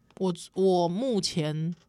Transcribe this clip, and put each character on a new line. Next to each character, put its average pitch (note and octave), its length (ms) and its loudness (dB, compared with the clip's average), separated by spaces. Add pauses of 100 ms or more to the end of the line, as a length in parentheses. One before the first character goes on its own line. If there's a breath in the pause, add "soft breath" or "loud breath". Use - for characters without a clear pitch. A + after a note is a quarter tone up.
(200)
我， F#3 140 0 (200)
我 F#3 340 4
目 G#3+ 320 0
前 D#3+ 540 -2 (160)